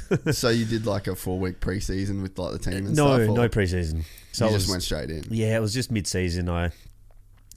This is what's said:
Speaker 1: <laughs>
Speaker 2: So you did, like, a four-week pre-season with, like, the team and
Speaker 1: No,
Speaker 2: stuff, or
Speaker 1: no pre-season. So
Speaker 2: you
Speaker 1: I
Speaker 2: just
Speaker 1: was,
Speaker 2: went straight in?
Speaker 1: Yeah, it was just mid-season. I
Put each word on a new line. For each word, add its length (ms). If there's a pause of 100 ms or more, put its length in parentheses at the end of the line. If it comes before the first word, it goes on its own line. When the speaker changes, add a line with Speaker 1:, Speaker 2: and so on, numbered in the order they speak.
(140)
Speaker 1:
<laughs> 180
Speaker 2:
So 160
you 160
did, 220
like, 200
a 100
four-week 440
pre-season 640
with, 160
like, 140
the 60
team 280
and 100
Speaker 1:
No, 200
Speaker 2:
stuff, 120
or 60
Speaker 1:
no 140
pre-season. 560 (280)
So 140
Speaker 2:
you 40
Speaker 1:
I 40
Speaker 2:
just 120
Speaker 1:
was, 40
Speaker 2:
went 140
straight 260
in? 180
Speaker 1:
Yeah, 280
it 40
was 140
just 160
mid-season. 580
I 220 (880)